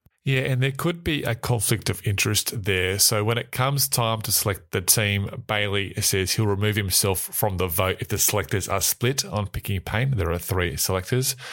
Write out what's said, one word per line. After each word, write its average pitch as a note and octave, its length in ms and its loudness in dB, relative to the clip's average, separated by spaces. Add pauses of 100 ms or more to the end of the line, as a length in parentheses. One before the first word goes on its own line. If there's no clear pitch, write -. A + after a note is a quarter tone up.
(240)
Yeah, C3 160 2
and C3 200 0
there C3+ 120 2
could E3+ 320 -4
be D3+ 180 -2
a A2+ 120 -2
conflict - 540 0
of - 180 -4
interest G#2+ 580 0
there. F#2 340 2
So G#2 240 2
when A#2 160 0
it - 140 -8
comes C3+ 360 0
time A2+ 340 0
to - 100 -4
select - 400 0
the G#2 80 0
team, G2+ 640 0
Bailey G2+ 540 0
says F#2+ 320 2
he'll A2 140 2
remove G#2 300 2
himself F#2+ 440 2
from F#2+ 380 -2
the F#2 100 2
vote F#2 320 2
if - 80 -8
the G2+ 100 -2
selectors G2 500 0
are F#2+ 120 0
split B2 440 0
on G2+ 240 -4
picking - 320 -4
Payne. B2+ 360 0
There E2+ 160 0
are F2 60 -2
three F2 380 -2
selectors, B2 600 0 (160)